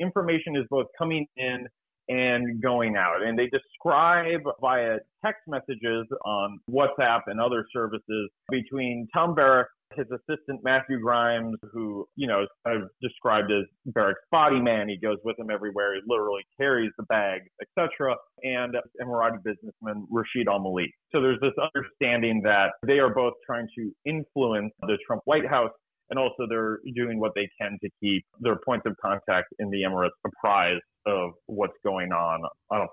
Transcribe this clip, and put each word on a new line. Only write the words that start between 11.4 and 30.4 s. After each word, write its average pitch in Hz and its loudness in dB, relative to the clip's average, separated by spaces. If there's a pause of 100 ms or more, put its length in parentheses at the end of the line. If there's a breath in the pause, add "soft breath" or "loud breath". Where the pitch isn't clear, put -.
who, 104 -6
you 139 -4
know, 101 2
is 101 -2 (160)
kind 113 0
of 95 -8 (100)
described 107 0
as 101 2 (220)
Barrack's 104 0 (120)
body 151 6
man. 113 0
He 101 -6
goes 104 -2
with 110 -4
him 110 -8
everywhere. 101 -2
He 95 -6
literally 104 0 (180)
carries 123 0
the 113 -8
bags, 98 0 (160)
et 220 -14
cetera, 156 0 (260)
and 123 -4 (240)
Emirati 117 0
businessman 104 -8
Rashid 113 -2
Al 101 2
Malik. 92 -2 (220)
So 156 2
there's 131 2
this 135 0
understanding 120 0
that 101 4 (140)
they 139 6
are 131 4
both 123 2 (120)
trying 117 -6 (100)
to 107 -6 (120)
influence 123 -2
the 104 0
Trump 110 -4
White 151 2
House, 127 2 (380)
and 135 -2
also 127 0
they're 110 -2 (160)
doing 117 -2
what 107 0
they 101 -2 (140)
can 101 -6
to 101 -4 (120)
keep 101 0 (140)
their 113 0
points 120 -2
of 101 -4
contact 98 -2
in 104 -4
the 98 -2
Emirates 92 0 (160)
apprised 95 2 (240)